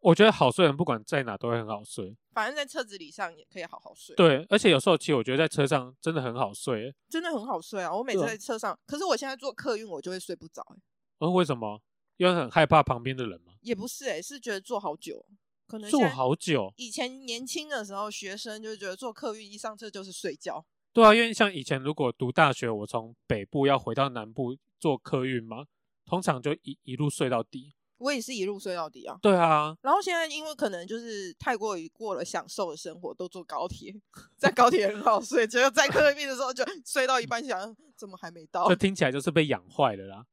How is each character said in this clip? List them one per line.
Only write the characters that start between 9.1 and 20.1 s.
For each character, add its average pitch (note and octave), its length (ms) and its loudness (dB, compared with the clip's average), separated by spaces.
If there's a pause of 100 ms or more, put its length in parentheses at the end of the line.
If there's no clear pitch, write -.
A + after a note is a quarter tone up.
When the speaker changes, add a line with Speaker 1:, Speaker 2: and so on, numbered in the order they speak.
Speaker 2:
现 C4+ 140 -4
在 C4+ 80 -8
坐 C4+ 160 -8
客 A#3+ 240 -4
运 A3 100 -8
我 E3 140 -8
就 F3 100 -8
会 F#3 80 -6
睡 F3+ 160 -10
不 D#3+ 140 -18
着 - 140 -18
欸。 - 140 -20 (420)
Speaker 1:
哦， D#3+ 120 0
为 F3+ 140 4
什 C#3+ 100 -2
么？ A2 280 -8 (340)
因 F3+ 100 2
为 F3+ 80 4
很 C3+ 160 -2
害 D#3+ 140 6
怕 D3+ 180 6
旁 A#2+ 200 -2
边 C3 120 -6
的 B2+ 120 -6
人 F2+ 160 -8
吗？ - 180 -20
Speaker 2:
也 A#3 140 -6
不 G3+ 120 -10
是 C#4 200 -12
欸， F3 160 -6
是 C4+ 180 -16
觉 A#3 100 -10
得 G3+ 80 -4
坐 G3+ 220 -6
好 D#3+ 160 -6
久， - 300 -14 (400)
可 A3 120 -14
能 G#3 120 -10
现 D4 100 4
在 F#3+ 80 6
Speaker 1:
坐 C3 80 -2
好 C3 180 2
久？ A#2+ 440 -2
Speaker 2:
以 A#3+ 120 -14
前 C4 360 -8
年 A#3+ 200 -8
轻 D4+ 220 -10
的 B3+ 160 -6
时 G3 80 -14
候， G#3 180 -6
学 G3 240 -12
生 G#3+ 280 -12
就 A3 120 -10
觉 G3 120 -12
得 F#3 100 -8
坐 A#3+ 160 -10
客 A3+ 220 -8
运 G#3+ 180 -18
一 G#3 60 -18
上 G#3+ 180 -10
车 G#3+ 140 -14
就 G3 120 -12
是 G3 80 -14